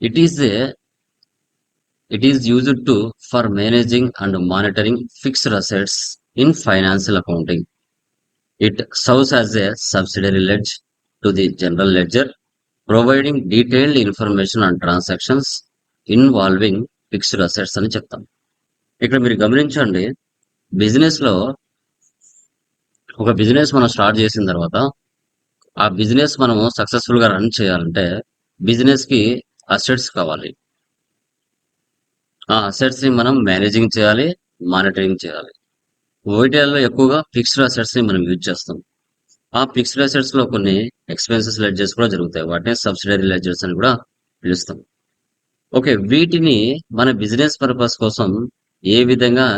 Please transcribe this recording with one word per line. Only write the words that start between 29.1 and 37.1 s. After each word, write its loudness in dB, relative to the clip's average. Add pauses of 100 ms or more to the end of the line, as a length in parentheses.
కి 4 (560)
అసెట్స్ -2
కావాలి. -6 (2000)
ఆ 2 (120)
అసెట్స్ -2
ని 4 (100)
మనం 2 (140)
మేనేజింగ్ 2
చేయాలి, 2 (460)
మానిటరింగ్ 0
చేయాలి. -12 (800)
వీటిల్లో 2
ఎక్కువగా 2 (160)